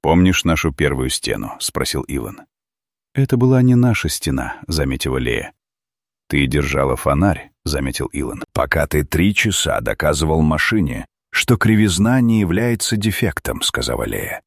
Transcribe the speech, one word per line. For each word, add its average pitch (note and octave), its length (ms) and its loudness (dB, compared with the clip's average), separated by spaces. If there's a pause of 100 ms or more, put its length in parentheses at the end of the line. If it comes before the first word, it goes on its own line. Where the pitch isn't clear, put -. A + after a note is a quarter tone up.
«Помнишь F2 420 4
нашу E2 280 0
первую C2 380 -2
стену?» — G#1 500 -6
спросил - 440 -4
Илон. B1 380 -8 (720)
«Это C3 240 2
была B2+ 240 4
не B2+ 140 6
наша A#2+ 340 2
стена», — - 580 -4
заметила C2+ 500 -2
Лея. A#1+ 360 -4 (760)
«Ты C#2 160 2
держала C2+ 500 0
фонарь», — D2+ 560 0 (140)
заметил C2+ 420 -4
Илон. - 360 -8 (100)
«Пока D2 320 0
ты D2 180 0
три F#2 300 2
часа D#2+ 480 0
доказывал D#2 600 0
машине, D#2 680 0 (240)
что - 260 0
кривизна G#2+ 640 4
не A2+ 200 4
является A2 560 0
дефектом», — - 680 -4
сказала A#1+ 400 -4
Лея. G1+ 440 -8